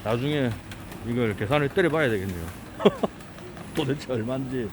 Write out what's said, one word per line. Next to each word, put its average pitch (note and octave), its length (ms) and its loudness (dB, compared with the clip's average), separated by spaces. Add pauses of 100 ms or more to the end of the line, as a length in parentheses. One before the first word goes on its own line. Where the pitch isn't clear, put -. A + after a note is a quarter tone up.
나중에 B2+ 460 2 (580)
이걸 A#2 300 2
계산을 C3+ 320 2
때려봐야 D#3 400 4
되겠네요. F#2 360 -2 (340)
<laughs> - 920 0
도대체 C#3+ 380 -2
얼마인지. B2+ 600 -2